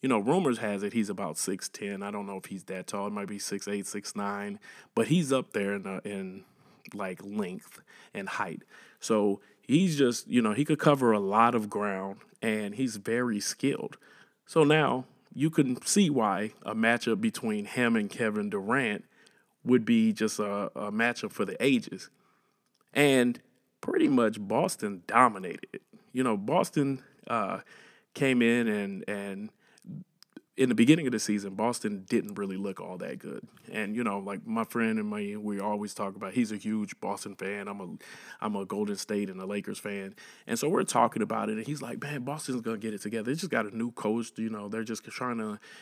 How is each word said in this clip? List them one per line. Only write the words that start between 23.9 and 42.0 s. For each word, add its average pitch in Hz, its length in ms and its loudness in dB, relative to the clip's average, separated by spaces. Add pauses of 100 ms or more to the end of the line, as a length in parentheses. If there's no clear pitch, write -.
much 117 320 4
Boston 104 680 -2
dominated 104 680 2
it. 101 100 -12 (300)
You 127 120 0
know, 117 120 2
Boston, 139 680 0 (240)
uh, 98 320 -2 (540)
came 131 280 4
in 117 260 4
and, 101 400 -2
and 101 400 -8 (1040)
in 131 140 2
the 120 60 2
beginning 139 320 6
of 120 60 0
the 110 60 -2
season, 101 360 -2
Boston 104 520 -2
didn't 104 280 -2
really 95 240 -4
look 98 200 -6
all 90 200 -10
that 90 200 -8
good. - 300 -12 (240)
And, 107 240 -4
you 120 80 -2
know, 101 140 -2
like, 98 280 -8
my 113 180 -2
friend 113 340 0
and 107 100 -2
my, 104 300 -6
we 104 220 -4
always 104 340 -4
talk 98 200 -6
about, 98 200 -10
he's 113 180 2
a 104 60 -6
huge 107 420 -4
Boston 101 360 -6
fan. 101 320 -6
I'm 101 120 -10
a, 92 80 -10 (540)
I'm 107 120 -2
a 98 120 -2
Golden 101 300 -2
State 101 340 -2
and 92 100 -10
a 95 60 -6
Lakers 101 320 -6
fan. 98 360 -8 (320)
And 117 120 -2
so 143 100 0
we're 185 140 2
talking 120 400 2
about 107 260 -2
it, 107 80 -4
and 110 100 -6
he's 147 140 -6
like, 120 220 -8